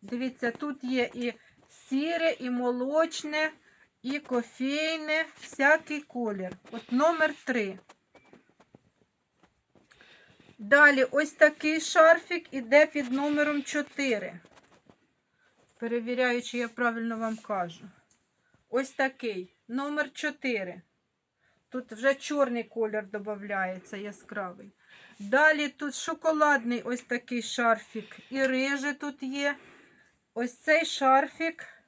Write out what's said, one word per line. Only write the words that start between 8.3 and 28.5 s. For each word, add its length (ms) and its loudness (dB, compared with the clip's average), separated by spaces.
Далі 460 8
ось 280 0
такий 500 4
шарфік 720 4
іде 320 6
під 260 -4
номером 520 0
чотири. 760 -4
Перевіряю, 640 -2
чи 160 -8
я 100 -4
правильно 500 -4
вам 200 -6
кажу. 480 -8
Ось 220 -4
такий, 600 -4
номер 460 -4
чотири. 680 -6
Тут 220 -10
вже 240 0
чорний 480 -2
колір 460 -4
добавляється, 880 -6
яскравий. 720 -12
Далі 500 4
тут 260 -8
шоколадний 840 0
ось 200 -6
такий 400 -6
шарфік. 760 -2
І 160 0
рижий 480 -2